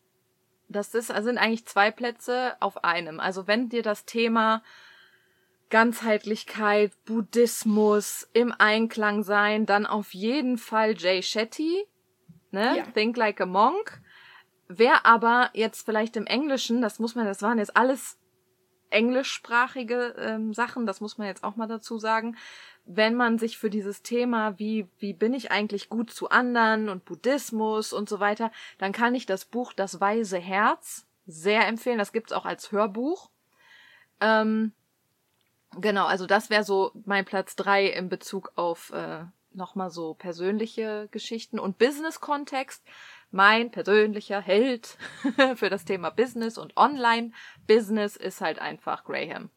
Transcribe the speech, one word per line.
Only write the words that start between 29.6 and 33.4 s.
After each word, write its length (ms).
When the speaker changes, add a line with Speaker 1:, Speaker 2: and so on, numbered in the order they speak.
Speaker 1:
Das 280
weise 380
Herz 640
sehr 400
empfehlen. 320
Das 140
gibt's 200
auch 140
als 240
Hörbuch. 580